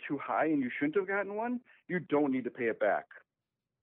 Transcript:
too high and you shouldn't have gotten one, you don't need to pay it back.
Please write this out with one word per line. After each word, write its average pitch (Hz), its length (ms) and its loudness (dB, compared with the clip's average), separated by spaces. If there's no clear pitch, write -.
too 147 100 -2
high 123 280 0
and 151 140 2
you 123 180 0
shouldn't 151 180 0
have 190 100 2
gotten 196 280 -2
one, 240 260 -2
you 180 120 -2
don't 147 320 2
need 127 120 0
to 120 60 -6
pay 123 140 -4
it 110 160 0
back. 90 240 2